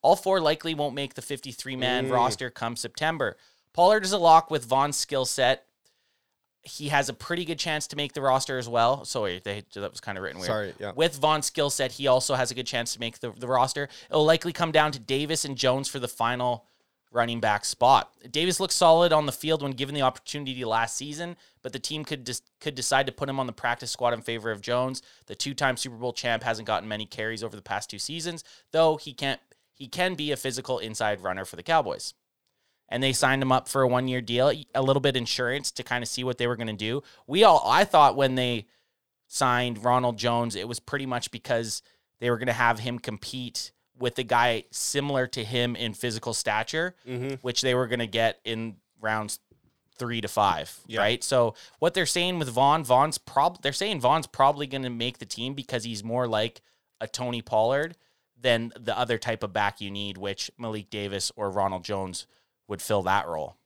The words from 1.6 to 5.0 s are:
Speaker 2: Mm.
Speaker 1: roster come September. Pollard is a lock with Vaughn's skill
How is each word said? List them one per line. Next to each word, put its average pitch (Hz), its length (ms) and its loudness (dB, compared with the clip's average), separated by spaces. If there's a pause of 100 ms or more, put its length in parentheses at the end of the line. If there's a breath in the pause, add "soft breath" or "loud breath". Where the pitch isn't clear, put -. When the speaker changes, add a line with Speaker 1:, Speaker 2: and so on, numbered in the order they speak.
Speaker 2:
Mm. 131 40 0
Speaker 1:
roster 123 380 2
come 117 260 -6
September. 156 640 -4 (340 soft breath)
Pollard 196 320 6
is 185 80 -2
a 208 60 0
lock 165 340 8
with 139 140 -2
Vaughn's 135 320 2
skill 135 260 -2